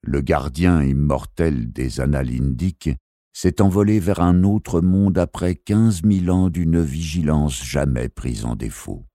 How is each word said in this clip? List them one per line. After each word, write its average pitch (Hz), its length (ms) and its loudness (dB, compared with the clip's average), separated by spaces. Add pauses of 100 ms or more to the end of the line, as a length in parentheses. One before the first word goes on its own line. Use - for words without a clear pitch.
Le 67 180 -2
gardien 76 600 0
immortel 67 880 -2
des 64 260 -6
annales 67 300 -2
indiques 67 640 -4 (420)
s'est 92 300 0
envolé 104 360 4
vers 90 200 -2
un 90 240 4
autre 101 360 0
monde 92 380 2
après 87 380 -2
quinze 104 480 0
mille 95 260 2
ans 92 220 2
d'une 85 320 2
vigilance 76 800 -2
jamais 64 460 -2
prise 58 360 -8
en 58 100 -4
défaut. 50 580 -12